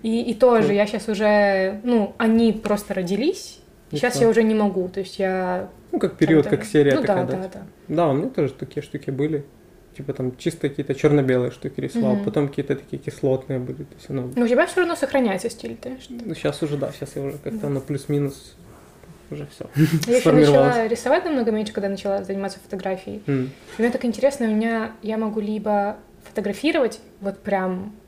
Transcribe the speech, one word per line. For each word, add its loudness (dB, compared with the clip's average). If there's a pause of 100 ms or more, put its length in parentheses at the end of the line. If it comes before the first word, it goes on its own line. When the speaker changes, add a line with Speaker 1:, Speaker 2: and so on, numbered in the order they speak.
Speaker 1:
И, 0
и -4
тоже, 6
Speaker 2:
Круто. 2
Speaker 1:
я 4
щас -6
уже, 4
ну, 2
они 4
просто -2
родились, -2 (320)
Speaker 2:
И -4
Speaker 1:
щас 0
Speaker 2:
все. 4
Speaker 1:
я 6
уже 4
не 4
могу, 0
то -8
есть -10
я -2 (220)
Speaker 2:
Ну, -2
как 0
Speaker 1:
там -16
Speaker 2:
период, 6
Speaker 1:
даже 0
Speaker 2:
как -8
серия 4
Speaker 1:
Ну 0
Speaker 2:
такая, 2
Speaker 1:
да, -4
Speaker 2:
да, -4
Speaker 1:
да, -6
Speaker 2:
типа. -16 (280)
Speaker 1:
да. -6
Speaker 2:
Да, 2
у 2
меня -2
тоже -2
такие -10
штуки -10
были. -4 (500)
Типа -10
там -6
чисто -4
какие-то -6
черно-белые 2
штуки -10
рисовал, 0
Speaker 1:
Мгм. -4
Speaker 2:
потом 0
какие-то -4
такие -12
кислотные -4
были, -10
то -18
есть -20
оно -6
Speaker 1:
Но 2
у 0
тебя 4
все -2
равно 0
сохраняется 0
стиль, -12
конечно. -14
Speaker 2:
Ну, -6
щас -4
уже, -2
да, -4
щас -10
я -6
уже -8
как-то -8
Speaker 1:
Да. -4
Speaker 2:
оно -2
плюс-минус -4 (760)
уже -10 (100)
все -14 (100)
<laughs> - (320)
Speaker 1:
Я 4
еще 6
Speaker 2:
сформировалось. 6
Speaker 1:
начала 2
рисовать 0
намного 0
меньше, -4
когда -4
начала -4
заниматься -6
фотографией. -8
Speaker 2:
М. -2 (260)
Speaker 1:
И -2
мне 2
так -4
интересно, 0
у 0
меня, -2 (120)
я -4
могу -4
либо -2 (280)
фотографировать, -2 (220)
вот -8
прям -4 (160)